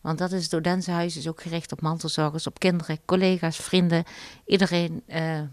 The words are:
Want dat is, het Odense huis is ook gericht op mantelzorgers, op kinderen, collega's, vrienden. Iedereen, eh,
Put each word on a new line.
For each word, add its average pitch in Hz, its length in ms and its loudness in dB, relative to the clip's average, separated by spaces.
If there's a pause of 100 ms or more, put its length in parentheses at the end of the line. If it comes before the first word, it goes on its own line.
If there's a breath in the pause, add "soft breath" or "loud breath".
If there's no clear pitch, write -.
Want 160 160 -2
dat 180 140 -2
is, 185 120 0
het 156 100 -4
Odense 175 380 0
huis 170 260 0
is 147 100 -6
ook 160 140 -6
gericht 165 300 -6
op 143 100 -8
mantelzorgers, 160 680 -2
op - 120 -10
kinderen, 170 460 0
collega's, 185 520 2
vrienden. 170 460 2 (420 loud breath)
Iedereen, 175 640 2
eh, 160 320 -2 (140)